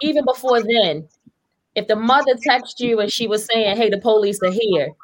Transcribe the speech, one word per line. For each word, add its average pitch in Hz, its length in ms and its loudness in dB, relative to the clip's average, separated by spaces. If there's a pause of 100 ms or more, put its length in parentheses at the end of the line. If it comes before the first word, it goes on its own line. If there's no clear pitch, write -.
even 294 240 0
before 254 360 0
then, 190 460 0 (680)
if 208 120 -6
the 220 80 2
mother 254 380 2 (120)
texted 247 340 -2
you 233 200 0
and 208 100 -2
she 233 180 -4
was 214 180 -2
saying, 220 320 0
"Hey, 226 120 2
the 202 100 -2
police 208 440 2
are 185 80 0
here," 190 400 0 (120)